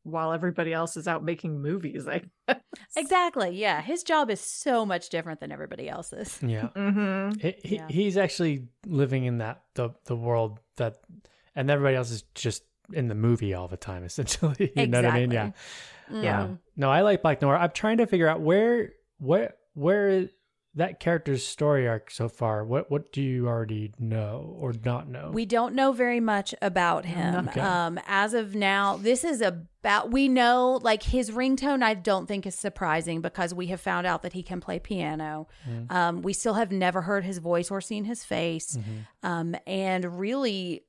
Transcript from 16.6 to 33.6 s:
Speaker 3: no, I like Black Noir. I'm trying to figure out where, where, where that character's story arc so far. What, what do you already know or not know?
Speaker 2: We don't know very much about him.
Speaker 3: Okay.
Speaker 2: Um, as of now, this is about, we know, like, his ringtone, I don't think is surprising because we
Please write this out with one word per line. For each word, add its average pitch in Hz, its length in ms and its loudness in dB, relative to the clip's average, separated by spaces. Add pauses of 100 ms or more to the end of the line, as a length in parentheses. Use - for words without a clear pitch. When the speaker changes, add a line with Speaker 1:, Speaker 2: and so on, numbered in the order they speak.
Speaker 3:
no, 139 120 2
I 147 120 6
like 202 200 6
Black 156 200 2
Noir. 143 160 6
I'm 175 140 2
trying 220 260 2
to 226 100 4
figure 165 220 4
out 160 100 2
where, 208 540 4 (240)
where, 170 380 0 (180)
where 190 560 4 (460)
that 170 240 -2
character's 151 460 0
story 143 420 2
arc 113 240 -2
so 117 180 -4
far. 107 340 -2
What, 123 280 -2
what 147 200 -4
do - 100 -4
you 127 260 0
already 110 520 -2
know 113 600 -4
or 131 140 -4 (120)
not 123 240 -2
know? 135 240 -10
Speaker 2:
We 226 140 -2
don't 233 260 2
know 269 180 4
very 240 280 2
much 214 420 0
about 180 420 2
him. 175 460 -2
Speaker 3:
Okay. - 100 -2
Speaker 2:
Um, 175 480 0
as 208 280 2
of 214 180 -2
now, 196 420 2
this 226 280 2
is 294 180 0
about, 202 680 0
we 269 160 4
know, 254 560 6
like, 220 180 4
his 240 300 2
ringtone, 262 500 2
I 220 140 4
don't 185 320 0
think 196 180 -4
is 190 80 -6
surprising 165 680 -2
because 175 340 -4
we 180 120 -4